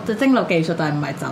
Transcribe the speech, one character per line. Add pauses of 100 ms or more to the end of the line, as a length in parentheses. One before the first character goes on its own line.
就
蒸
餾
技
術，
但
係
唔
係 (120)
酒，